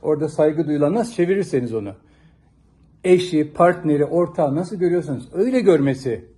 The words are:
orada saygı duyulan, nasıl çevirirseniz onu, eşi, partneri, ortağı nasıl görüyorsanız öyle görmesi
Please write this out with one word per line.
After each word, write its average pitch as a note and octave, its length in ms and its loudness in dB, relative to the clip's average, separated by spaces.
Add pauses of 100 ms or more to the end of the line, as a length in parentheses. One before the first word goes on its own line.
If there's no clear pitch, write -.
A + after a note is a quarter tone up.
orada D3+ 260 -2
saygı D#3 380 0
duyulan, D3 280 0
nasıl A#3 180 -4
çevirirseniz F3 600 -2
onu, G2+ 180 -6 (1120)
eşi, E3+ 480 2
partneri, E3 520 2
ortağı E3 500 -2
nasıl F#3 220 -6
görüyorsanız E3+ 580 -2
öyle B3 260 0
görmesi C#3 640 2 (140)